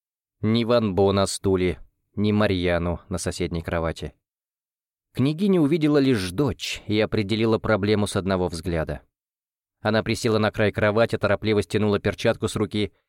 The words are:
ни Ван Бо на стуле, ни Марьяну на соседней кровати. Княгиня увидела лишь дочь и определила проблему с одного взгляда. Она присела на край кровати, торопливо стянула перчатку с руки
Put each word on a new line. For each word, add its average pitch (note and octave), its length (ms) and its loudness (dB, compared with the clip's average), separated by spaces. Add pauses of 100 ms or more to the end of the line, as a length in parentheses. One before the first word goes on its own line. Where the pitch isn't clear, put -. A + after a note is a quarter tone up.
(420)
ни A2+ 220 0
Ван A2 320 2
Бо G2 160 4
на G2 160 2
стуле, F#2 520 0 (360)
ни G#2 160 0
Марьяну F2 680 0 (100)
на F#2 80 -4
соседней F2 440 -4
кровати. E2 520 -6 (1000)
Княгиня E3 480 2
увидела D3+ 380 2
лишь A#2 320 2
дочь G#2 560 -4
и G#2+ 120 2
определила G#2+ 600 0
проблему G#2 480 0
с - 80 -10
одного F#2 320 0
взгляда. D#2+ 540 -4 (800)
Она A2 200 2
присела A2 380 0
на G#2+ 100 2
край G#2 220 0
кровати, A2 460 0
торопливо G#2 440 0
стянула G2+ 380 0
перчатку A2 480 -2
с - 80 -6
руки G#2 380 -4 (160)